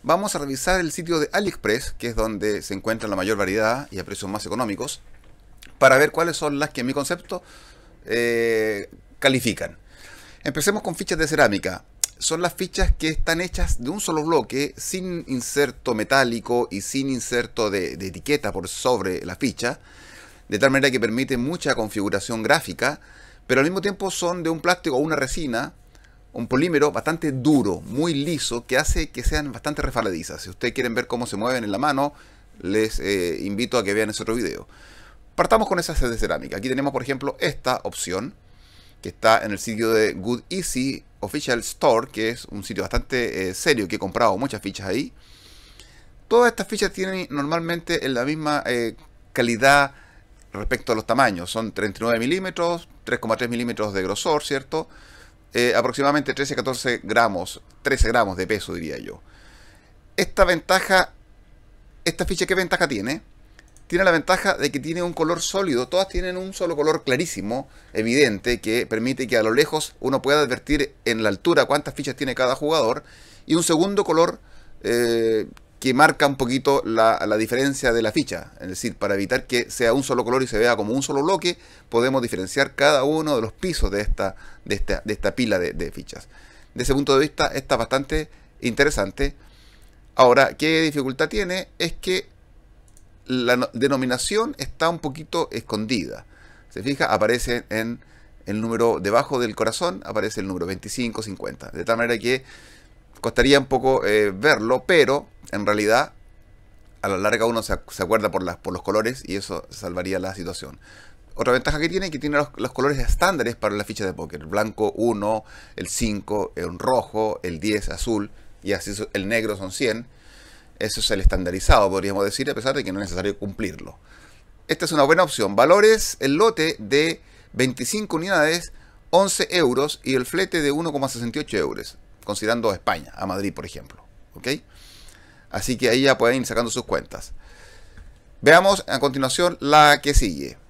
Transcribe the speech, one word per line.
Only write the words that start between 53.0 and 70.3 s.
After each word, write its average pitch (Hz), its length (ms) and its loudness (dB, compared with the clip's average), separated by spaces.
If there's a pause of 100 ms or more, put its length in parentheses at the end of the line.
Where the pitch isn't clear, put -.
tres 120 160 -4
coma 113 180 -2
tres 123 100 -2
milímetros 117 460 -4
de 98 80 0
grosor, 143 420 0
¿cierto? 147 420 -4 (680)
Eh, 120 200 4
aproximadamente 139 600 0
trece, 143 200 -4
catorce 123 480 -2
gramos, 104 600 0 (180)
trece - 280 4
gramos 107 280 2
de 92 100 -2
peso, 95 280 -4
diría 78 240 -8
yo. 50 240 -14 (920)
Esta 196 300 2
ventaja, 180 720 2 (880)
esta 170 220 -2
ficha, 175 180 -2
¿qué 185 100 -2
ventaja 180 320 0
tiene? 123 360 -4 (640)
Tiene 180 180 0
la 185 60 6
ventaja 180 480 2
de 139 120 0
que 139 100 -4
tiene 165 220 -6
un 175 120 -4
color 165 260 0
sólido, 156 480 -2
todas 190 200 0
tienen 180 280 -4
un 185 160 -8
solo 170 240 -2
color 156 280 2
clarísimo, 127 640 -2 (240)
evidente, 117 640 2
que 110 260 0
permite 120 400 -2
que 113 120 2
a 110 40 4
lo 110 120 2
lejos 147 460 0
uno 131 200 0
pueda 147 220 4